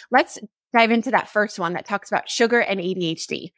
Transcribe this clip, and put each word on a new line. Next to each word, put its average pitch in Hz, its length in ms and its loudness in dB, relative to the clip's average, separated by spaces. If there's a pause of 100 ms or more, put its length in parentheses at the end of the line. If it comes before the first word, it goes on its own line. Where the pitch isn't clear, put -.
let's 277 300 2 (320)
dive 226 200 4
into 233 200 2
that 196 180 0
first 208 300 -2
one 175 140 -2
that 170 120 -6
talks - 240 -6
about - 200 -2
sugar 233 320 2
and 196 180 -2
A 185 140 -2
D 180 140 -4
H 160 200 -6
D. - 300 -8